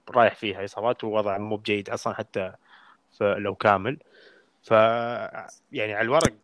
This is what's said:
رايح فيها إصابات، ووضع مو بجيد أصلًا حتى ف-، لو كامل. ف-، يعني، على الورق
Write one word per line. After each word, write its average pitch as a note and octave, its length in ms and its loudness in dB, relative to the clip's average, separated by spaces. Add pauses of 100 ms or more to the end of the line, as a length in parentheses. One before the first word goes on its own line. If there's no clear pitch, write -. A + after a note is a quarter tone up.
(100)
رايح A2+ 240 6
فيها G2 300 -6
إصابات، A2+ 400 -4
ووضع G#2 340 -2
مو G#2+ 180 -4
بجيد G#2 340 -4
أصلًا A2+ 240 -6
حتى F#2+ 380 -6 (600)
ف-، - 100 -6
لو G2+ 320 0
كامل. G#2 440 2 (640)
ف-، - 100 -2 (1000)
يعني، G#2+ 220 -4
على G#2 60 -4
الورق B2+ 320 2 (120)